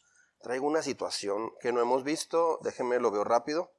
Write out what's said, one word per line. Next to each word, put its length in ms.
Traigo 260
una 160
situación 800
que 140
no 80
hemos 240
visto. 560
Déjenme, 380
lo 120
veo 140
rápido. 540